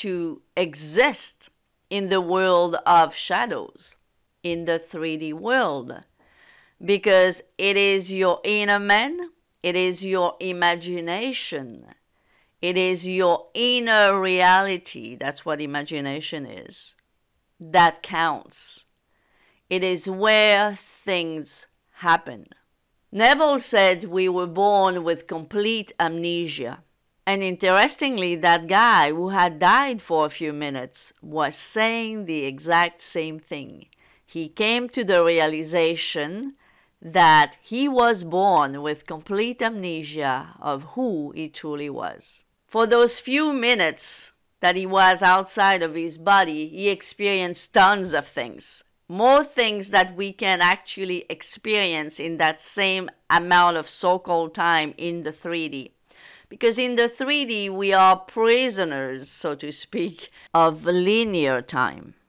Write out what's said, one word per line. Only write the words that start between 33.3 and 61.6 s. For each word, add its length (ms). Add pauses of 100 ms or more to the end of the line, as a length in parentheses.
thing. 480 (380)
He 220
came 420
to 140
the 200
realization 1300 (460)
that 600
he 260
was 360
born 580
with 260
complete 540
amnesia 1000
of 240 (120)
who 360
he 160
truly 420
was. 540 (240)
For 180
those 340
few 340
minutes 800 (260)
that 160
he 100
was 380
outside 580
of 140
his 220
body, 500
he 220
experienced 840
tons 400
of 140
things. 560 (240)
More 360
things 460
that 260
we 180
can 280
actually 680
experience 920
in 180
that 240
same 480 (200)
amount 480
of 120
so-called 640
time 440
in 260
the 80
three 380
D. 240 (540)
Because 300
in 180
the 120
three 380
D, 240
we 240
are 240
prisoners, 1120
so 260
to 160
speak, 580 (240)
of 320
linear 760